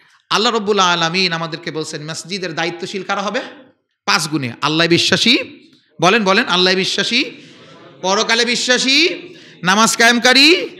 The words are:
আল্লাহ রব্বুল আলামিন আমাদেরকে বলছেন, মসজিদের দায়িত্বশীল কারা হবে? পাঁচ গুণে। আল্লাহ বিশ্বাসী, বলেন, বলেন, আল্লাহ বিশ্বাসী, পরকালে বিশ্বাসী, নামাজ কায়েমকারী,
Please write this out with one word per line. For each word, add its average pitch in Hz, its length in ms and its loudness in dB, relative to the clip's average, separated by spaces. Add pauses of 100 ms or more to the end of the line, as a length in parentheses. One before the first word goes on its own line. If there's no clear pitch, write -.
(300)
আল্লাহ 214 240 0
রব্বুল 214 260 0
আলামিন 175 540 0
আমাদেরকে 165 380 -8
বলছেন, 151 380 -10
মসজিদের 175 460 -10
দায়িত্বশীল 170 480 -6
কারা 196 180 -4
হবে? 208 200 -6 (640)
পাঁচ 190 220 2
গুণে। 139 340 -4
আল্লাহ 156 260 0
বিশ্বাসী, 180 500 2 (640)
বলেন, 202 220 2
বলেন, 196 220 2
আল্লাহ 185 300 0
বিশ্বাসী, 196 480 -2 (800)
পরকালে 220 440 0
বিশ্বাসী, 254 640 0 (540)
নামাজ 208 340 2
কায়েমকারী, 254 720 4 (120)